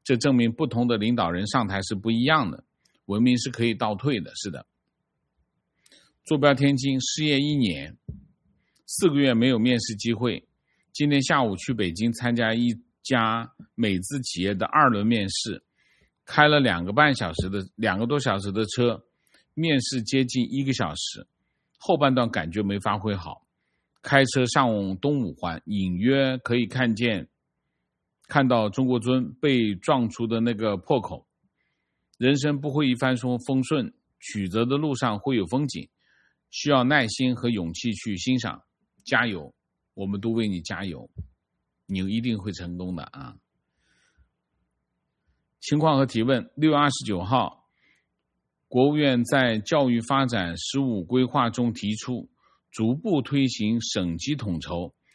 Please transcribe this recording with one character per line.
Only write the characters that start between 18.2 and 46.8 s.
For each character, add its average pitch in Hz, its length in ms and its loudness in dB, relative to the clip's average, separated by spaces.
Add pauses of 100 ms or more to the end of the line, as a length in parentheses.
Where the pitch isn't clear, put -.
时 98 140 -6
的 107 140 0
车， 120 380 -2 (520)
面 151 260 2
试 127 220 -4
接 135 200 2
近 123 260 -2
一 139 140 -2
个 135 80 -2
小 90 220 -2
时， - 340 -10 (520)
后 175 180 0
半 139 160 4
段 120 160 2
感 82 220 -4
觉 101 100 -2
没 101 180 -2
发 104 180 -2
挥 101 180 -4
好。 - 300 -12 (580)
开 139 220 6
车 127 200 0
上 107 520 0
东 143 260 -2
五 80 100 -6
环， 85 320 -8
隐 95 300 -2
约 131 420 2
可 120 180 -2
以 120 120 2
看 120 280 0
见， 110 320 -2 (1000)
看 135 200 2
到 113 220 2
中 131 160 -2
国 123 140 2
尊 123 420 0
被 120 340 2
撞 123 340 0
出 117 180 -6
的 113 120 0
那 117 140 0
个 104 240 -2
破 120 240 0
口。 - 260 -12 (880)
人 139 200 2
生 143 240 -2
不 147 100 -6
会 143 160 0
一 127 80 2
帆 127 220 0
风 127 460 -2
顺， 135 280 -4 (280)
曲 98 280 -6
折 110 160 0
的 131 140 0
路 147 180 -2
上 117 220 -2
会 131 180 -2
有 98 120 0
风 139 200 -2
景， - 220 -10 (600)
需 - 180 -4
要 131 140 4
耐 131 240 4
心 127 280 -2
和 120 140 -4
勇 90 240 -4
气 113 200 -4
去 98 220 -6
欣 127 240 0
赏。 113 220 -8 (420)
加 120 240 2
油， 90 260 -8 (420)
我 98 100 -8
们 98 160 -4
都 113 100 -2
为 113 160 0
你 92 140 -4
加 92 240 -8
油， 71 240 -10 (760)
你 98 140 -4 (100)
一 113 120 -2
定 117 160 -2
会 98 140 -8
成 87 260 -10
功 90 180 -6
的 76 80 -10
啊！ - 320 -16 (2250)
情 - 180 -2
况 151 200 4
和 135 80 4
提 117 180 0
问。 127 320 0
六 156 160 2
月 147 60 4
二 147 120 4